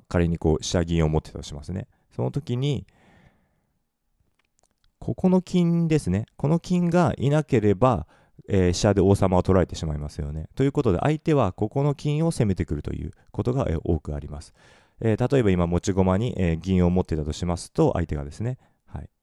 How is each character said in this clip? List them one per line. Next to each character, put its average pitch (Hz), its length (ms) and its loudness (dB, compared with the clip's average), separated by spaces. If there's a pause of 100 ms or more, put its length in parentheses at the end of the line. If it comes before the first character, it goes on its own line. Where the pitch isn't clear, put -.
仮 87 180 2
に 82 100 -2
こ 78 220 2
う、 - 20 -8
飛 - 100 -8
車 87 120 2
銀 82 220 0
を - 20 2
持 78 120 0
っ - 20 0
て - 100 -20
た - 60 -14
と 78 80 -12
し - 80 -14
ま 71 100 -14
す - 80 -12
ね。 95 160 -10 (260)
そ - 80 -8
の 127 100 -4
時 127 260 -6
に、 135 280 -4 (2250)
こ - 160 -6
こ 180 140 2
の 185 120 6
金 170 460 2
で 156 120 4
す - 100 -2
ね。 98 160 0 (100)
こ 139 140 -2
の 165 100 2
金 175 300 0
が 170 280 4
い 123 120 0
な 147 160 2
け 117 160 2
れ 101 140 4
ば、 104 320 2 (420)
え 92 200 4
ー、 - 40 4
飛 95 60 -4
車 104 140 4
で 101 60 4
王 98 160 6
様 92 220 2
を 90 60 4
取 92 120 4
ら 95 60 6
れ 80 40 2
て 87 100 -10
し - 100 -8
ま 76 100 -4
い - 20 -6
ま 73 120 -8
す - 100 -12
よ 73 140 -8
ね。 78 200 -10
と 135 120 0
い - 20 2
う 139 60 -2
こ 147 100 0
と 107 80 2
で、 87 80 2
相 151 220 0
手 160 120 0
は 117 200 2
こ 107 160 -4
こ 139 120 -2
の 143 140 0
金 147 300 -2
を 170 60 0
攻 123 140 0
め 98 100 0
て 85 100 -4
く 78 100 -4
る 73 60 -6
と - 100 -10
い 76 160 -8
う - 40 -12 (200)
こ 98 120 -6
と 120 100 -2
が、 131 160 0
え 80 80 -2
ー、 - 80 -4
多 82 160 0
く 76 140 -8
あ 73 40 -8
り 71 80 -12
ま 73 140 -14
す。 - 120 -20 (460)
え 113 140 0
ー、 120 200 0
例 139 60 4
え 123 40 2
ば 101 60 2
今、 87 160 2
持 85 140 -2
ち 98 140 -2
駒 92 240 2
に、 117 180 -4
え 85 180 0
ー、 - 40 0
銀 90 280 0
を 87 40 2
持 90 140 0
っ - 20 -4
て 82 100 -4
た 76 80 -4
と 76 80 -6
し 80 140 -8
ま 87 100 -4
す - 160 -14
と、 160 220 2
相 85 120 -2
手 76 120 -6
が 71 80 -8
で 71 60 -14
す - 100 -16
ね、 123 160 -6 (280)
は - 140 -14
い。 76 100 -14 (140)